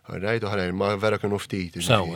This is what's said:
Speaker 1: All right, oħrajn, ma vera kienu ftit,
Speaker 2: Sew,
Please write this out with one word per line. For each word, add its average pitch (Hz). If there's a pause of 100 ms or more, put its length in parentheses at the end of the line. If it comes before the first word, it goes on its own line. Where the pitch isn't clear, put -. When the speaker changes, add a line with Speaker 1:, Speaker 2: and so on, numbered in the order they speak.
Speaker 1:
All 87
right, 107
oħrajn, 95
ma 98
vera 104
kienu 101
ftit, 92
Speaker 2:
Sew, 87